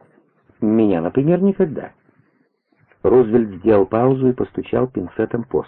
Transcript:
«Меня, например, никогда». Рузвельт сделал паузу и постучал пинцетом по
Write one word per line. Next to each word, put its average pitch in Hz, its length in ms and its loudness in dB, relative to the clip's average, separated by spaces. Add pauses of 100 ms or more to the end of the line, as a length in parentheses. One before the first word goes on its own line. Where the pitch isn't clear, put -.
(600)
«Меня, 107 400 2
например, 143 400 0
никогда». 190 500 -2 (1120)
Рузвельт 113 460 2 (100)
сделал 101 260 4
паузу 127 440 0
и 123 40 0
постучал 120 540 -4
пинцетом 110 560 -6
по - 240 -4